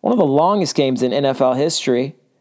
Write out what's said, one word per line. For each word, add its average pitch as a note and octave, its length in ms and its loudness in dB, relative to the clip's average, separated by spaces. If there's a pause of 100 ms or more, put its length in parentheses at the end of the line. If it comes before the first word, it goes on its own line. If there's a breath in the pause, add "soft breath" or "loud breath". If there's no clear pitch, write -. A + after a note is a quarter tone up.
One - 120 0
of B3 60 0
the F3+ 60 4
longest D#3+ 500 0
games C3 280 0
in B2 100 0
N C#3 120 0
F C3+ 160 0
L B2+ 120 2
history. C3+ 600 -2 (260)